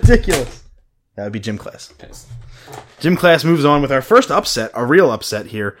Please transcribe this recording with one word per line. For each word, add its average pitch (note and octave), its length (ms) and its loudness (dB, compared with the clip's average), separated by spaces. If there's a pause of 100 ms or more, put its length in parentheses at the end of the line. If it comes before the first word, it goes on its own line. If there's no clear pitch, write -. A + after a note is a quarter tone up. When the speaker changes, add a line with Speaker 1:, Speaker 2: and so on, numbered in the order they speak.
Speaker 1:
ridiculous. B2+ 640 2 (540)
That G2+ 80 -10
would G#2 80 -10
be A2 80 -8
Gym G#2 180 -8
Class. - 400 -20
Speaker 2:
Piss. - 280 -20 (720)
Speaker 1:
Gym F3 160 0
Class E3 300 2
moves D#3+ 200 2
on D3 180 2
with C#3 100 -4
our C3 80 0
first A#3+ 300 2
upset, A#2+ 440 -4
a A#2+ 120 -4
real D#3 260 4
upset G#2+ 340 -8
here. G#2 340 -8